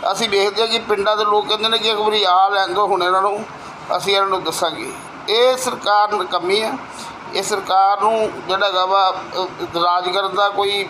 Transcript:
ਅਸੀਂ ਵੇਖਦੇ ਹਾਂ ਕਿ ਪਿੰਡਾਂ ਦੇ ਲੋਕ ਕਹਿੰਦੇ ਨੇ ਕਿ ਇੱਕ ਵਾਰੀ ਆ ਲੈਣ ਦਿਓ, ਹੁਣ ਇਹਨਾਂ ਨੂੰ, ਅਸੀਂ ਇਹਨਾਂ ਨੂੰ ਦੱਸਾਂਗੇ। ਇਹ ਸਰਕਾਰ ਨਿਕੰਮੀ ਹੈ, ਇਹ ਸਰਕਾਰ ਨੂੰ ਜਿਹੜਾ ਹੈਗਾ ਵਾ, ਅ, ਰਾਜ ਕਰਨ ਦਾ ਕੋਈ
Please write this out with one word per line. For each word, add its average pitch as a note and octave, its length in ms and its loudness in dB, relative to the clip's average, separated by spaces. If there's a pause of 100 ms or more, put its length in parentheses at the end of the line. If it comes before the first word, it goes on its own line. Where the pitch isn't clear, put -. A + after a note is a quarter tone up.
(120)
ਅਸੀਂ G#3 160 -2
ਵੇਖਦੇ G3 340 0
ਹਾਂ A3+ 60 0
ਕਿ A3+ 100 -2
ਪਿੰਡਾਂ G#3+ 380 0
ਦੇ G#3+ 80 -2
ਲੋਕ G#3 240 2
ਕਹਿੰਦੇ G#3+ 200 0
ਨੇ A3+ 100 0
ਕਿ G#3+ 120 0
ਇੱਕ G#3+ 80 0
ਵਾਰੀ G#3+ 260 2
ਆ F#3 240 4
ਲੈਣ G3 200 0
ਦਿਓ, G3 180 2
ਹੁਣ F#3 160 2
ਇਹਨਾਂ F#3 200 2
ਨੂੰ, G#3 220 0 (520)
ਅਸੀਂ F#3+ 180 0
ਇਹਨਾਂ G3 140 2
ਨੂੰ F#3 160 -2
ਦੱਸਾਂਗੇ। D#3 480 -4 (360)
ਇਹ B3 280 4
ਸਰਕਾਰ G#3 560 2
ਨਿਕੰਮੀ F#3 500 0
ਹੈ, - 100 -2 (640)
ਇਹ F#3+ 80 0
ਸਰਕਾਰ G3 580 2
ਨੂੰ A3 300 2 (180)
ਜਿਹੜਾ G3 180 0
ਹੈਗਾ F#3 200 2
ਵਾ, F#3+ 240 4
ਅ, - 340 -6 (400)
ਰਾਜ F3+ 240 2
ਕਰਨ F#3+ 260 -2
ਦਾ G3+ 140 2
ਕੋਈ G3+ 420 -2